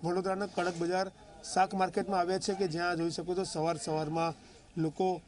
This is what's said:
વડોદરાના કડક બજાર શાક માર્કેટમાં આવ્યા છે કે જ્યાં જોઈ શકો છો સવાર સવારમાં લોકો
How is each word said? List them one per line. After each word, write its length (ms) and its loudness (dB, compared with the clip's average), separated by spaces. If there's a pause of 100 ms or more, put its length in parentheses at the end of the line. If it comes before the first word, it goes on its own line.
વડોદરાના 420 0
કડક 300 -2
બજાર 360 0 (420)
શાક 200 4
માર્કેટમાં 460 2
આવ્યા 200 2
છે 140 0
કે 140 0
જ્યાં 280 0
જોઈ 160 0
શકો 240 -4
છો 80 0
સવાર 340 0
સવારમાં 560 0 (480)
લોકો 460 0